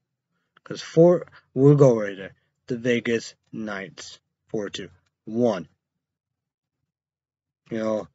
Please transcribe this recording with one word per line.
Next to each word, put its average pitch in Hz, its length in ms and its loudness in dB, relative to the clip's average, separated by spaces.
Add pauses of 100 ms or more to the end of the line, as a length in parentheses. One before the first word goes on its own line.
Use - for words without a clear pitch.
(640)
'Cause - 180 -14
four, 170 460 4 (260)
we'll 139 220 6
go 131 240 6
right 101 180 -8
there. 95 160 -14 (340)
The 123 100 -8
Vegas 117 580 -4 (160)
Knights, 101 680 -14 (280)
four 101 220 -8
two. 92 200 -14 (360)
One. 110 420 -2 (2000)
You 117 80 -8
know, 110 380 -6